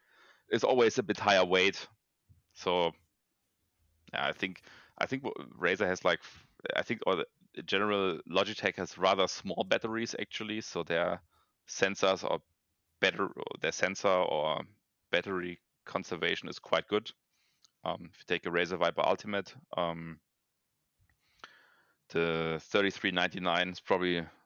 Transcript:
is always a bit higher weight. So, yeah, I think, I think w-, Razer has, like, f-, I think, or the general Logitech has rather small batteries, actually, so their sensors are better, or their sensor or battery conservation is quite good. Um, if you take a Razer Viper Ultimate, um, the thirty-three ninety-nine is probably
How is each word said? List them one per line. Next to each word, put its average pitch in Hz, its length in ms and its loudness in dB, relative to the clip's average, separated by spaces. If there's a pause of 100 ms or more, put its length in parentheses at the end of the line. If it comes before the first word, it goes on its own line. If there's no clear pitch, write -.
(500)
is 117 140 2
always 120 340 4
a 123 40 2
bit 98 160 -2
higher 98 260 6
weight. 92 420 4 (680)
So, 87 380 2 (1200)
yeah, 69 120 -2
I 73 60 0
think, 92 300 -6 (340)
I - 80 -2
think 131 200 -4
w-, 85 220 -8 (140)
Razer 95 260 2
has, 92 180 -2
like, 87 180 2
f-, - 240 -20 (280)
I - 80 0
think, - 240 -6
or 95 100 2
the 71 100 -4 (380)
general 98 540 0 (120)
Logitech 98 460 0
has 92 200 -6
rather 95 320 4
small 95 400 -4
batteries, 110 500 -2
actually, 107 440 -6
so 87 200 -6
their 85 380 0 (480)
sensors 95 600 2
are 80 100 0 (600)
better, 95 260 2
or - 180 -12 (160)
their 82 120 0
sensor 98 360 0
or 78 540 2 (480)
battery 90 500 -2 (240)
conservation 87 640 -4
is 78 100 -10
quite - 300 -2
good. 107 220 -2 (760)
Um, 85 280 -6
if - 60 -20
you - 80 -20
take 87 200 -2
a 87 40 -2
Razer 87 280 0
Viper 82 260 0
Ultimate, 101 480 -2 (240)
um, 82 420 -4 (1900)
the 82 520 0
thirty-three 98 480 0
ninety-nine 90 580 0
is 92 120 -10
probably 90 440 0 (220)